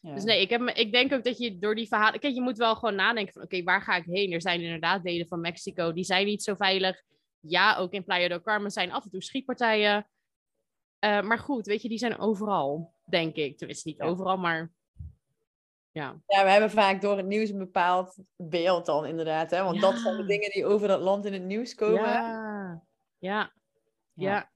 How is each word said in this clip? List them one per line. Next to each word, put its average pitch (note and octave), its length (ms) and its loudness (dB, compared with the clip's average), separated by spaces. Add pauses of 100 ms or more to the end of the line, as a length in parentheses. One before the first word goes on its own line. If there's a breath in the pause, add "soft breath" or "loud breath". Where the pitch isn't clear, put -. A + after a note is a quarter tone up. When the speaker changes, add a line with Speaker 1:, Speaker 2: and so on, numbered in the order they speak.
Speaker 1:
Ja. D#3 120 -16
Speaker 2:
Dus G3+ 100 -8
nee, G#3 180 4
ik F#3+ 80 2
heb A#3+ 120 2
me, B3 120 -2
ik A3 180 0
denk B3+ 220 4
ook A#3+ 100 0
dat A#3+ 140 -2
je A3+ 220 -6
door G#3+ 160 0
die A3+ 120 -6
verhalen, G#3+ 320 2
kijk, C#4+ 140 -2
je B3 80 -4
moet B3 160 -2
wel A3+ 180 2
gewoon A3 200 -2
nadenken: G3+ 380 0
van, - 100 -18
"Oké, F3+ 200 -4
waar F#3 180 2
ga G3+ 140 0
ik E3+ 100 -2
heen?" F#3 260 -2
Er E3+ 100 -2
zijn F3 200 0
inderdaad E3+ 420 -2
delen E3+ 240 -4
van F3 140 -6
Mexico, E3+ 520 -4
die E3+ 100 -4
zijn F#3+ 220 2
niet G#3 180 -2
zo G3+ 120 -4
veilig. F#3+ 460 0 (380)
Ja, F3 380 2
ook F3+ 140 -4
in G3 120 -8
Playa F3+ 240 0
del F3 140 -4
Carmen G#3 300 -2
zijn F#3 200 -4
af C#4 120 -6
en G3+ 80 -20
toe F#3 120 -10
schietpartijen. A3 880 0 (880)
Eh, G#3 220 2
maar A3 180 0
goed, A#3 260 -4
weet G#3 160 0
je, A#3 80 -8
die A3+ 80 -4
zijn A3+ 220 -2
overal, F3+ 760 -2 (120)
denk E3 300 0
ik. D3 220 -4
Tenminste, - 300 -12
niet D3+ 100 -10
Speaker 1:
Ja. - 80 -4
Speaker 2:
overal, F#3 320 0
maar E3 340 -2 (1200)
ja. D3+ 360 -10
Speaker 1:
Ja, G3 160 6
we F#3+ 60 6
hebben G#3 220 8
vaak G3 300 4
door G3+ 160 2
het F#3 80 -4
nieuws G#3 240 0
een G3 80 -6
bepaald F#3 600 0 (180)
beeld E3+ 500 0
dan D#3 200 0
inderdaad, D#3+ 460 -2
hè? F3+ 120 0
Want F#3+ 180 0
dat G3 160 4
zijn A3+ 180 -2
de - 60 -6
Speaker 2:
Ja. G3+ 60 -6
Speaker 1:
dingen G#3 240 0
die F#3+ 140 -2
over G3+ 220 2
dat F#3+ 140 2
land G3 240 0
in G3 80 -4
het F#3 100 -8
nieuws G#3+ 320 -6
komen, G#3+ 280 2
hè? A#3 160 0
Speaker 2:
Ja. G#3 640 -8 (340)
Ja. G3 360 -4 (600)
Speaker 1:
Ja. F#3+ 180 -4
Speaker 2:
Ja. G3+ 240 -4